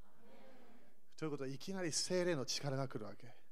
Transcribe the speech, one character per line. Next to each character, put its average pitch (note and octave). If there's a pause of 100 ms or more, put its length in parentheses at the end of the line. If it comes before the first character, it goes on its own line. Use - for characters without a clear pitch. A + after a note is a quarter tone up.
(1160)
と D#3+
い -
う C#3+
こ C#3+
と C3+
は、 C3
い C#3
き F#3+
な F#3
り D#3+
聖 F3+
霊 F3
の B2+
力 C#3
が C3+
来 -
る G#2+
わ G2+
け。 - (160)